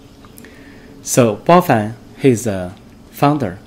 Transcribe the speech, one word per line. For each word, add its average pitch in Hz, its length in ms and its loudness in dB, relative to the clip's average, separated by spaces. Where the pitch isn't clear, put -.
So 113 340 0
Bao 175 320 2
Fan, 113 300 -2
he's 117 300 0
a 92 280 -8
founder 135 560 -2